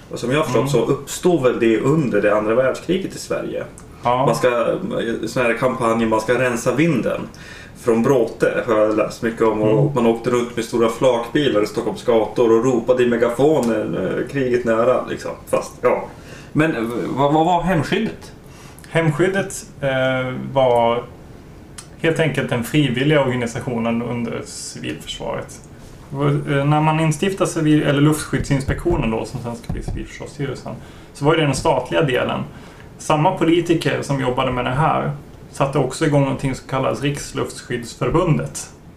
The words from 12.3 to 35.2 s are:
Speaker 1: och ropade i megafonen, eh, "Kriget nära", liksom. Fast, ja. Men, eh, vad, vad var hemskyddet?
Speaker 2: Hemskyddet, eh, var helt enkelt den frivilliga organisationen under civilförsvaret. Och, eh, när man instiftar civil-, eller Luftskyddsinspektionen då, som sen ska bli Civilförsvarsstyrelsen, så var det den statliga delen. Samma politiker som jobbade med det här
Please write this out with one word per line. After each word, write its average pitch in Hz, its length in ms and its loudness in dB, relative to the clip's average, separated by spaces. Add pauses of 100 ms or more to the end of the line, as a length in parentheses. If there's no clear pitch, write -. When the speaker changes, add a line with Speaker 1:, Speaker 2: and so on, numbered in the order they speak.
Speaker 1:
och 117 80 2
ropade 123 380 2
i 120 40 4
megafonen, 117 920 2
eh, - 340 -2
"Kriget 123 340 0
nära", 113 440 2
liksom. - 220 -8 (180)
Fast, - 220 -2 (100)
ja. - 240 0 (480)
Men, 156 220 2
eh, 117 60 -4 (240)
vad, 143 280 0
vad 160 120 4
var 175 160 2
hemskyddet? 180 680 -2 (580)
Speaker 2:
Hemskyddet, 170 760 0 (160)
eh, 131 520 0 (200)
var 120 500 4 (960)
helt 160 180 2
enkelt 139 300 0
den 120 140 -2
frivilliga 143 580 2
organisationen 117 800 -2
under 123 440 -6
civilförsvaret. - 1120 -10 (560)
Och, 143 100 0 (260)
eh, 139 140 0
när 151 160 4
man 156 180 2
instiftar 170 460 0
civil-, 151 380 2
eller 143 180 2
Luftskyddsinspektionen 143 1120 0
då, 113 140 -2
som 120 160 -8
sen 117 140 -8
ska - 180 -8
bli - 100 -6
Civilförsvarsstyrelsen, - 880 -8 (400)
så 139 120 -4
var 160 100 6
det 160 60 2
den 139 140 2
statliga 165 460 0
delen. 127 380 0 (580)
Samma 160 400 2
politiker 160 640 2
som 135 200 -2
jobbade 127 300 0
med 127 140 -2
det 127 60 -2
här 131 400 0 (400)